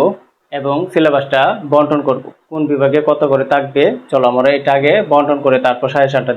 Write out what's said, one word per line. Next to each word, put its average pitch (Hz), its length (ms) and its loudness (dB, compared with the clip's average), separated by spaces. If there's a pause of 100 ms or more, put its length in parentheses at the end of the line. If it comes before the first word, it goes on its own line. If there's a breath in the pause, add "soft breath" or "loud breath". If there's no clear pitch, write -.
(520)
এবং 139 240 -4 (160)
সিলেবাসটা 139 500 2 (300)
বন্টন 147 360 2
করব। 127 160 -2 (260)
কোন 156 120 -6 (100)
বিভাগে 139 260 2 (100)
কত 147 120 0 (120)
করে 135 200 2
থাকবে, 139 300 0 (280)
চলো 135 220 0
আমরা 127 160 2 (100)
এটা 139 200 -2
আগে 143 140 2 (200)
বন্টন 147 320 2
করে 131 120 2 (100)
তারপর 127 280 -2
সাজেশনটা 135 420 0